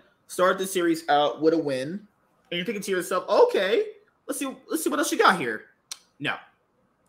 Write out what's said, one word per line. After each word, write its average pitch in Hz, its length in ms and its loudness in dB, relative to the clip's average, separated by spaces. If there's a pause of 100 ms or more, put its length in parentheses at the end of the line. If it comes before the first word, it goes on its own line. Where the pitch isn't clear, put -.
(280)
started 185 320 2
the 190 80 -4
series 170 420 0
out 147 320 2
with 160 120 4
a 165 40 2
win, 143 320 -2
and - 680 -12
you're 180 80 -4
thinking 208 180 -6
to 202 80 -4
yourself, 180 360 -2
"Okay, 240 560 2 (440)
let's 285 120 -6
see, 277 80 -6 (220)
let's 320 140 -4
see 349 60 0
what 285 100 -2
else - 120 -2
you 330 60 -4
got 226 200 4
here." 117 260 -6 (560)
No, 127 160 -4 (720)